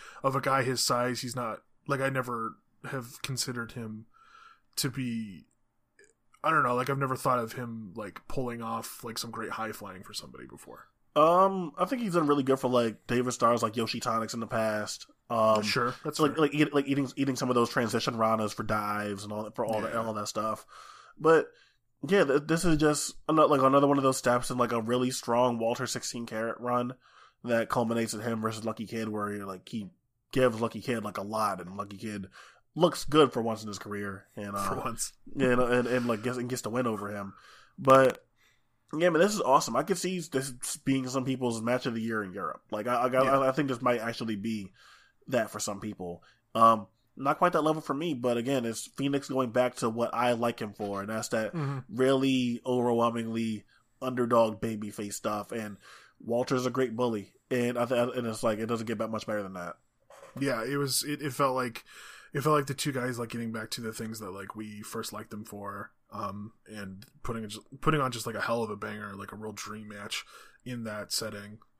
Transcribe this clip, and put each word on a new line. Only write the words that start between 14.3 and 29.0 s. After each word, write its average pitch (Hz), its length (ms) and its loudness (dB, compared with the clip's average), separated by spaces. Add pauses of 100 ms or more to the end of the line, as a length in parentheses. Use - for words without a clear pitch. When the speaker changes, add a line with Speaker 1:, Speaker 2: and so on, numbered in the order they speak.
Speaker 2:
in 117 80 -6
the 110 60 -8
past. 107 600 -2 (220)
Um, 110 340 6
Speaker 1:
Sure, 120 300 0 (100)
that's 156 160 -4
Speaker 2:
like, 147 140 4
Speaker 1:
fair. 160 80 0
Speaker 2:
like, 143 120 4
eat, 147 200 4
like, 139 140 4
eating, 139 280 2
eating 135 200 0
some 127 140 0
of 123 60 2
those 117 140 6
transition 117 480 2
ranas 110 360 2
for 117 100 -4
dives 104 600 -2
and 107 80 -10
all, 107 200 -6
for 117 140 -2
all 107 160 0
Speaker 1:
Yeah. 110 80 -2
Speaker 2:
that, 113 60 -4
all 113 180 -2
that 104 140 -4
stuff. 107 380 -4 (520)
But 156 300 6 (580)
yeah, 180 200 6
th-, 139 220 4
this 165 180 2
is 160 120 6
just 151 380 2 (140)
ano-, 156 180 8
like, 139 140 4
another 139 260 8
one 139 100 6
of 135 60 2
those 135 140 4
steps 123 320 2
in, 127 80 -4
like, 120 160 2
a 117 80 0
really 123 280 2
strong 123 480 2
Walter 117 300 -2
sixteen 120 380 -8
Carat 113 340 -4
run 123 360 -2 (500)
that 113 240 2
culminates 113 440 0
in 104 80 -8
him 113 200 -2
versus 110 240 -4
Lucky 110 200 -6
Kid, 110 220 -6